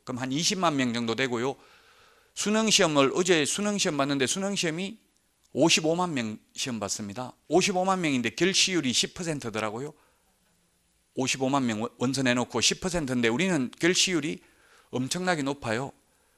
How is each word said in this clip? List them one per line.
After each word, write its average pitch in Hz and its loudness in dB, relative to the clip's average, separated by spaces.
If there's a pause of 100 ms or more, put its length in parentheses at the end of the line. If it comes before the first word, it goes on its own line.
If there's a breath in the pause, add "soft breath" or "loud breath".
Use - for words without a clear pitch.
그럼 123 -8
한 131 -4
이십만 170 0
명 123 0
정도 117 0
되고요. 123 -2 (800 soft breath)
수능시험을, 190 2
어제 170 2
수능시험 202 -2
봤는데 139 0
수능시험이 190 -4 (540)
오십오만 165 2
명 110 -4 (160)
시험 117 -6
봤습니다. 101 -8 (160)
오십오만 185 2
명인데 131 2
결시율이 170 2
십 - 0
퍼센트더라고요. 120 -6 (1200)
오십오만 131 0
명 110 -2
원-, 120 -4
원서 131 0
내놓고 123 0
십 - 0
퍼센트인데 131 0
우리는 147 0
결시율이 175 0 (480 soft breath)
엄청나게 156 -2
높아요. 135 -4 (460)